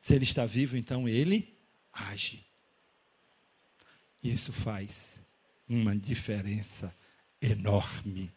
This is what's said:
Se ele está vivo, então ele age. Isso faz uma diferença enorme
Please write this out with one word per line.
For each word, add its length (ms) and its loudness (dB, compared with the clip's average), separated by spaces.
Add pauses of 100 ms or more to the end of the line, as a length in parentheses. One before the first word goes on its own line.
Se 120 6
ele 100 4
está 200 2
vivo, 320 0
então 320 -2
ele 460 2 (380)
age. 520 -8 (1800)
Isso 300 -2
faz 680 -6 (480)
uma 300 2
diferença 1000 -4 (460)
enorme 960 0